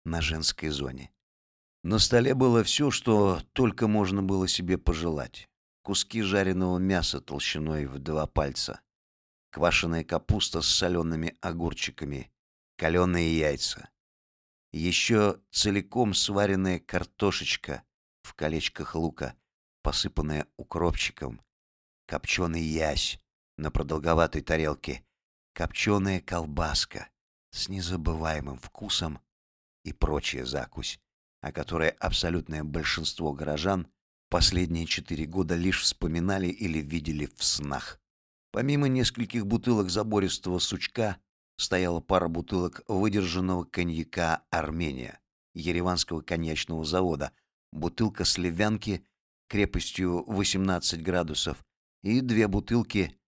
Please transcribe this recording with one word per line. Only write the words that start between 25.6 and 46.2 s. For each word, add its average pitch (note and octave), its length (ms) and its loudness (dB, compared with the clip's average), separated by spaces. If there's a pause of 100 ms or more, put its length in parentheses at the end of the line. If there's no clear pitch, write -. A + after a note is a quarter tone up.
колбаска D#2 880 -4 (420)
с - 180 -6
незабываемым D#2+ 880 -4
вкусом D#2+ 600 -6 (640)
и D#2+ 80 -10
прочая C#2 520 -2
закусь, C2 560 -6 (400)
о - 120 -8
которой D#2+ 380 0
абсолютное E2 720 -2
большинство D#2 680 -4
горожан D2+ 560 -2 (420)
последние F2 560 2
четыре D#2 400 -4
года E2+ 300 0
лишь F2+ 260 2
вспоминали F2+ 640 0
или F2+ 320 -2
видели D2+ 580 -4
в - 80 -6
снах. - 560 -4 (520)
Помимо C#3+ 360 2
нескольких A#2+ 580 0
бутылок G#2+ 440 2
забористого G2 680 0
сучка, G2+ 600 -2 (380)
стояла F2+ 440 0
пара F2+ 280 2
бутылок E2+ 600 -2
выдержанного F#2 760 0
коньяка E2 840 -2
«Армения» D#2 720 -4 (340)
Ереванского F2 680 -2